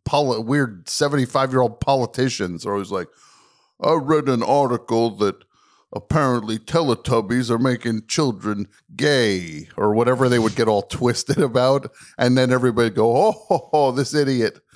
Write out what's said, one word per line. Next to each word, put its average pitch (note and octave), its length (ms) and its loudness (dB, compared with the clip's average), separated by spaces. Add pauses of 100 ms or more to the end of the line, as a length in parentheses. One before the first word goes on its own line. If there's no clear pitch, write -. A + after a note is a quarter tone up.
poli-, C3 380 0
weird A2+ 460 -2
seventy-five-year-old C3 920 0
politicians B2 840 -2
are G2+ 60 -2
always G2+ 180 -4
like, F#2 180 -6 (720)
"I D3+ 140 2
read D3 340 0
an A#2+ 140 0
article A#2+ 760 0
that G2+ 180 0 (580)
apparently A#2+ 640 -2
Teletubbies A#2+ 920 0
are A#2 120 0
making A#2 480 -2
children G#2 580 -4 (300)
gay," F#2+ 800 0
or G#2 180 0
whatever B2 340 2
they B2 120 2
would A2 160 0
get A#2 100 0
all G#2 160 2
<laughs> - 160 -20
twisted - 400 -2
about. C3 540 0 (260)
And B2 180 2
then B2+ 140 2
everybody A#2+ 400 2
go, A#2 260 2 (120)
"Oh, - 40 4
ho, - 380 -4
ho, C#3+ 220 2
this C3+ 220 -4
idiot C3+ 440 0 (180)